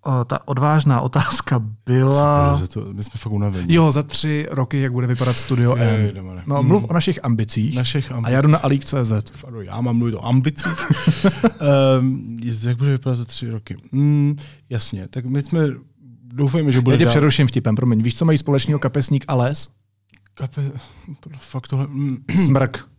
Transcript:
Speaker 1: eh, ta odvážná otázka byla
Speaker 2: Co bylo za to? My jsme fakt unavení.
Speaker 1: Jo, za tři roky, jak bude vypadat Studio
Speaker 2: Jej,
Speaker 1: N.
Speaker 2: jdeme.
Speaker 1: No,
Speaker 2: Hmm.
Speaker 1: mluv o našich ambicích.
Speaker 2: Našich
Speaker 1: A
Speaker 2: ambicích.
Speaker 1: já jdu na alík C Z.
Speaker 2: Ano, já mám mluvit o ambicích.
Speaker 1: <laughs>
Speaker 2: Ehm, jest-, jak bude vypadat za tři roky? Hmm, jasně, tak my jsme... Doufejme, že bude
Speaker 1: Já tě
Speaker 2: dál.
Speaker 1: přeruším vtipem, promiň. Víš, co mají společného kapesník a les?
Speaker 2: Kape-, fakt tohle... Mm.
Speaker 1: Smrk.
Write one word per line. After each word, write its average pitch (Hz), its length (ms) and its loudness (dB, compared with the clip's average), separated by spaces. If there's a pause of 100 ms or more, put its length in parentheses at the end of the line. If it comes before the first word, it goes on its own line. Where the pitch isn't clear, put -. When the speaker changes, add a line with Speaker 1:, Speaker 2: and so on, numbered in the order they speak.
Speaker 1:
eh, 127 180 0
ta - 240 -6
odvážná 139 520 2
otázka 131 580 0 (280)
byla 143 680 4
Speaker 2:
Co - 40 2
bylo - 0 -
za 90 100 0
to? 101 260 -8
My 101 120 -8
jsme - 140 -12
fakt 107 140 -6
unavení. 101 420 0
Speaker 1:
Jo, 160 180 6
za 147 100 0
tři 151 480 -4
roky, 139 300 -2
jak 131 120 -2
bude 123 140 -2
vypadat 123 300 0
Studio 123 400 2
Speaker 2:
Jej, 107 320 2
Speaker 1:
N. 98 60 -6
Speaker 2:
jdeme. 92 320 -12
Speaker 1:
No, 143 100 -2
Speaker 2:
Hmm. 135 120 2
Speaker 1:
mluv 190 220 4
o - 20 -2
našich 170 320 0
ambicích. 113 500 0
Speaker 2:
Našich 127 380 -2
Speaker 1:
A - 20 -10
Speaker 2:
ambicích. 120 200 -2
Speaker 1:
já 135 60 4
jdu 147 80 4
na 156 100 6
alík 139 260 0
C 131 200 -2
Z. 107 200 0 (220)
Speaker 2:
Ano, 117 140 -14
já 98 200 -10
mám 120 160 0
mluvit 117 180 0
o 104 120 -8
ambicích. 139 640 0
Speaker 1:
<laughs> - 0 - (1080)
Speaker 2:
Ehm, 127 440 -2
jest-, 117 260 -4
jak 120 80 0
bude 139 140 0
vypadat 131 240 -2
za 117 100 -4
tři 117 260 -10
roky? 107 260 -10 (160)
Hmm, 147 440 2 (340)
jasně, 101 380 -6
tak 123 160 -8
my 139 180 -4
jsme... 160 180 -2 (640)
Doufejme, 135 480 0
že 127 80 4
bude 123 140 4
Speaker 1:
Já 139 40 4
tě 170 60 6
Speaker 2:
dál. 117 80 4
Speaker 1:
přeruším 143 340 4
vtipem, 117 300 0
promiň. 120 260 2
Víš, 120 120 0
co 170 100 -2
mají 156 140 4
společného 143 400 0
kapesník 135 500 -2
a 147 60 -2
les? 127 340 -2 (680)
Speaker 2:
Kape-, 139 340 -6 (640)
fakt - 320 -14
tohle... 135 180 -2
Mm. 139 300 -4 (280)
Speaker 1:
Smrk. 135 440 0 (100)